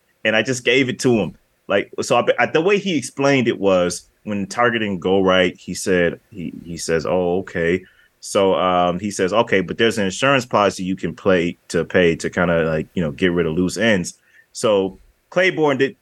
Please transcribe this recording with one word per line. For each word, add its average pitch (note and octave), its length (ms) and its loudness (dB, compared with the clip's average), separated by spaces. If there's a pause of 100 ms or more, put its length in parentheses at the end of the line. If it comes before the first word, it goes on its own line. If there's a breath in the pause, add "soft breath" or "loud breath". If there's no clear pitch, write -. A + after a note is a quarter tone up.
(260)
and A2 100 2
I A2+ 60 2
just B2+ 200 -4
gave B2 280 2
it G2 100 -8
to B2+ 180 2
him." E2+ 160 -4 (340)
Like, G2+ 220 -2 (120)
so A#2+ 160 0
I, A2+ 80 0 (120)
I, A#2+ 80 2
the E3 140 0
way G3+ 160 2
he F#3 220 -4
explained C3+ 500 0
it G#2+ 100 -2
was F2+ 520 0 (140)
when G#2 180 -6
the F#2 40 -6
target A#2 360 0
didn't G2+ 180 -4
go F#2+ 220 2
right, F#2 340 4
he - 160 -14
said, F2 480 0 (100)
he, F2 220 -12 (140)
he E2+ 100 -12
says, E2 300 -2
"Oh, F2+ 320 0
okay." F#2 440 -2 (400 loud breath)
So, G2 320 2
um, F2+ 440 0
he G2+ 120 -6
says, F#2+ 220 -2
"Okay, G#2+ 300 2
but - 160 -8
there's A2+ 180 0
an G2+ 80 -2
insurance C3+ 400 0
policy G2 400 0
you F#2 100 -2
can E2+ 220 -6
play F2 400 0 (120)
to E2 180 -2
pay F2 300 4
to E2 120 -8
kinda, E2+ 360 0
like, D#2+ 280 -2
you F#2 100 -4
know, D2+ 100 -4
get F2 200 0
rid F2 140 0
of D#2+ 80 -4
loose F2 240 -2
ends." G2+ 400 -2 (340 soft breath)
So G2 460 0 (320)
Claiborne D#3 480 0
did, C3+ 240 0